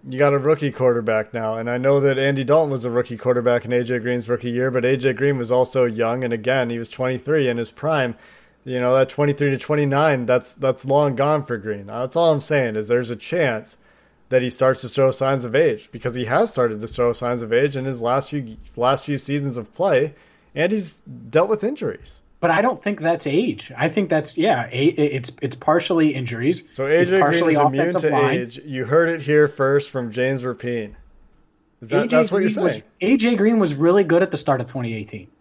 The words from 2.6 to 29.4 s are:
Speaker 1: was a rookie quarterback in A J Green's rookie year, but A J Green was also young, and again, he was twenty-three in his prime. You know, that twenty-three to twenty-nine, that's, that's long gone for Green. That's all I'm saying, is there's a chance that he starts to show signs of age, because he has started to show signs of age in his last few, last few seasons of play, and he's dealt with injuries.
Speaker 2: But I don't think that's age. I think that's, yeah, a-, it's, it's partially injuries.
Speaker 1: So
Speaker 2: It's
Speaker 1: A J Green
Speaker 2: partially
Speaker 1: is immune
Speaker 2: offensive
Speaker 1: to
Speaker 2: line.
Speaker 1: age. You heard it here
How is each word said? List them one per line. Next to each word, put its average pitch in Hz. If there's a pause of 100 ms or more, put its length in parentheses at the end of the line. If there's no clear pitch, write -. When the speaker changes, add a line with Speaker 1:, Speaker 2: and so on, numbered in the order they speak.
Speaker 1:
was 123
a 123
rookie 120
quarterback 120
in 117
A 123
J 123
Green's 117
rookie 120
year, 123
but 123
A 131
J 131
Green 135
was 117
also 127
young, 117
and 117
again, 120
he 117
was 117
twenty-three 131
in 117
his 117
prime. 139 (480)
You 127
know, 123
that 131
twenty-three 143
to 135
twenty-nine, 143
that's, 123
that's 131
long 139
gone 143
for 120
Green. 101
That's 120
all 165
I'm 147
saying, 131
is 107
there's 120
a 120
chance 127 (520)
that 127
he 123
starts 131
to 123
show 135
signs 135
of 117
age, 139
because 120
he 123
has 165
started 113
to 117
show 120
signs 120
of 110
age 139
in 131
his 131
last 123
few, 120 (180)
last 127
few 143
seasons 139
of 110
play, 156 (400)
and 170
he's 202 (380)
dealt 170
with 214
injuries. 214 (200)
Speaker 2:
But 170
I 175
don't 240
think 208
that's 165
age. 180
I 139
think 185
that's, 151
yeah, 156
a-, 135
it's, 147 (100)
it's 123
partially 160
injuries. 127
Speaker 1:
So 131
Speaker 2:
It's 170
Speaker 1:
A 185
J 196
Green -
Speaker 2:
partially 165
Speaker 1:
is 147
immune 139
Speaker 2:
offensive 180
Speaker 1:
to 156
Speaker 2:
line. 139
Speaker 1:
age. 123
You 131
heard 160
it 165
here 147